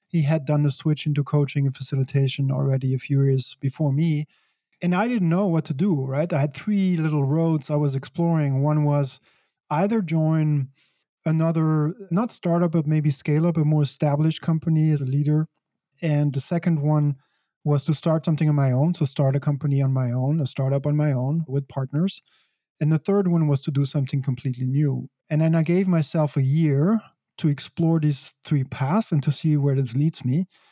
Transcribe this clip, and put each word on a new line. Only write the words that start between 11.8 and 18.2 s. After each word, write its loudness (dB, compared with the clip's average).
not -2
startup, 0
but 0
maybe 2
scale 0
up 0
a 2
more 2
established 0
company 0
as 0
a -4
leader. 0
And 0
the -4
second -2
one 2
was 0
to 0
start 0